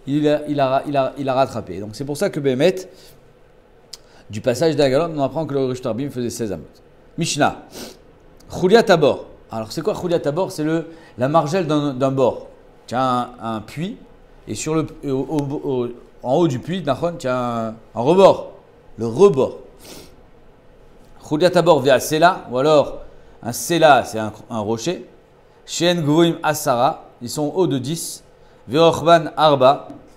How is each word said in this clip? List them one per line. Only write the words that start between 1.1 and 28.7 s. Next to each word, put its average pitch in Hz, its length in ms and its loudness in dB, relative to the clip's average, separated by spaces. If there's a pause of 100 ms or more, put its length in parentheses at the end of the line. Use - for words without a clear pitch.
il 135 100 -6
a 131 60 0
rattrapé. 107 460 -2
Donc 104 140 -12
c'est 139 100 -10
pour 143 120 -8
ça 151 140 -2
que 160 100 -6
Bémet, 139 340 2 (1600)
du 104 100 -10
passage 139 360 0
d'Agalon, 147 400 0
on 143 60 -2
apprend 151 240 -4
que 143 80 -6
le 139 100 0
Rishut 127 220 -6
Harabim 127 240 -6
faisait 123 200 -6
seize 110 220 -6
amot. 78 120 -10 (520)
Mishnah, 147 460 -2 (1000)
Chulia 196 220 6
Tabor. 151 440 2 (240)
Alors 110 220 -8
c'est - 80 -8
quoi 208 180 -2
Chulia 170 220 -2
Tabor ? 151 320 -4
C'est 156 100 -6
le, 160 260 -2 (300)
la 123 100 0
margelle 156 380 0
d'un, 147 280 -2
d'un 135 160 0
bord. 131 380 0 (380)
Tu - 80 -10
as 127 80 0
un, 127 280 -2 (120)
un 110 180 -8
puits, 175 360 -10 (500)
et 104 80 -8
sur 156 200 -6
le, 156 120 -2 (180)
au, 147 60 -8
au, 139 540 -4
au, 127 240 -2 (340)
en 127 120 -2
haut 170 140 4
du 127 100 -2
puits, 175 240 -8
Nachon, 156 360 -4
tu - 80 -8
as 120 420 -2
un, - 0 -
un 110 60 -10 (200)
rebord. 160 580 4 (460)
Le 110 80 -6
rebord. 131 540 4 (1700)
Chulia 165 220 2
Tabor 170 300 4
via 127 180 4
Sela, 165 540 2
ou 123 60 -2
alors 147 420 2 (420)
un 117 100 -8
Sela, 151 520 4
c'est - 160 -8
un, 107 120 -6 (160)
un 117 120 -6
rocher. 117 480 -4 (600)
Shen 175 340 0
Gvoim 160 320 4 (100)
Asara, 143 640 0 (120)
ils 120 80 -10
sont 147 260 -4
hauts 185 120 2
de 139 120 0
dix. 139 440 -8 (460)
Veochban 160 680 4